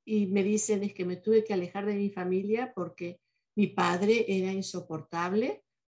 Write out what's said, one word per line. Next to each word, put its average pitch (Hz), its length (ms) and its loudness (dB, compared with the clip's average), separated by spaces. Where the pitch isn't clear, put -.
y 214 220 2
me 196 160 2
dicen, 208 400 2
"Es 196 120 -4
que 180 100 -6
me 180 120 -4
tuve 220 280 4
que 214 100 -4
alejar 190 320 -4
de 208 80 -2
mi 202 160 0
familia 202 640 -2
porque 175 460 -8
mi 202 140 4
padre 190 580 2
era 190 260 0
insoportable, 185 1080 -4